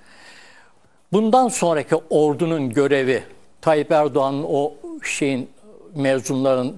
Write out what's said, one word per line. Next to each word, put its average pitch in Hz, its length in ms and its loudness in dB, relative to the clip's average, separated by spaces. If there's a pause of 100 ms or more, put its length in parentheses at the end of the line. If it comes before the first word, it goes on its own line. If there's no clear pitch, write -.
(1120)
Bundan 226 340 4
sonraki 165 480 0 (140)
ordunun 151 600 0
görevi, 131 540 2 (380)
Tayyip 151 300 2
Erdoğan'ın 143 580 0
o 143 240 -2 (300)
şeyin, 135 460 -4 (460)
mezunların 135 840 0